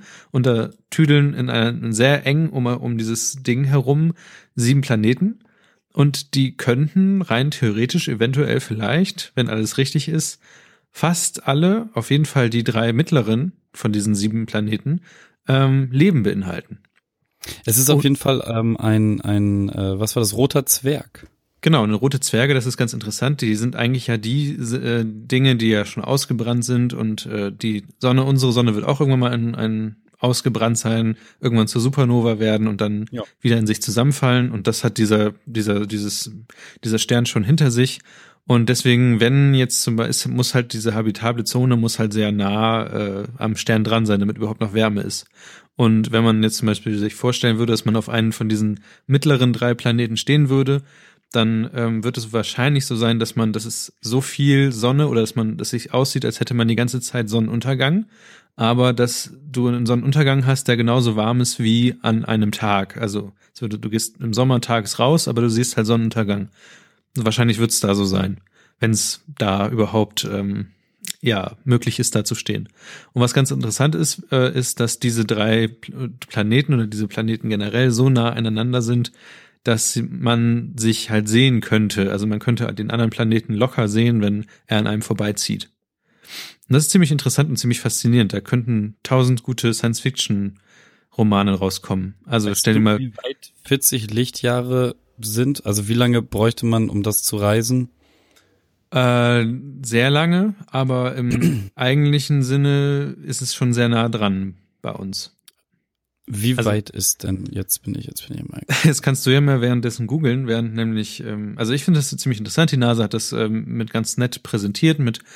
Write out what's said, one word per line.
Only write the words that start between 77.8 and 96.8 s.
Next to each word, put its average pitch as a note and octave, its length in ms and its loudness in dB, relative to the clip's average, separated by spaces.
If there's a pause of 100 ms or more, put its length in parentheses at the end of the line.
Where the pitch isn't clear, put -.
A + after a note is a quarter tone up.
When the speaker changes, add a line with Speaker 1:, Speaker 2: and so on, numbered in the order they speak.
Speaker 1:
so B2 180 4
nah A#2 220 2
aneinander A#2 500 -2
sind, A#2+ 300 0 (520)
dass A2+ 340 0 (120)
man A#2 680 0
sich A2 320 0
halt G#2+ 200 0
sehen A#2+ 320 4
könnte. G#2 500 0
Also G2+ 160 -2
man G#2+ 120 -2
könnte A#2 340 -2
den A2 180 -6
anderen A#2 200 0
Planeten A2+ 420 0
locker A#2 340 0
sehen, A2+ 340 2
wenn G#2 240 -2 (220)
er A2 120 0
an A2 80 0
einem G#2+ 140 -2
vorbeizieht. G#2 680 -4 (1000)
Und B2+ 60 0
das D3 120 4
ist - 60 -2
ziemlich F3 200 6
interessant C#3+ 380 0
und B2+ 80 -4
ziemlich A#2+ 220 -2
faszinierend. A#2 540 2
Da G2+ 80 -4
könnten A2+ 640 -2
tausend B2+ 400 2
gute A#2 300 -2
Science-Fiction-Romane G2+ 1800 -2
rauskommen. F#2+ 600 -4 (100)
Also G#2+ 240 0
Speaker 2:
Weißt G2+ 120 -2
Speaker 1:
stell A2 120 4
dir A2 60 4
Speaker 2:
du, A2 40 4
Speaker 1:
mal G#2+ 160 4
Speaker 2:
wie B2+ 180 -8
weit - 360 -12 (100)
vierzig A#2 480 -2
Lichtjahre B2 840 -2 (240)
sind? A#2 460 -2
Also G2+ 220 -2
wie A2+ 60 0
lange A#2+ 280 2
bräuchte A2+ 440 0
man, A2+ 240 2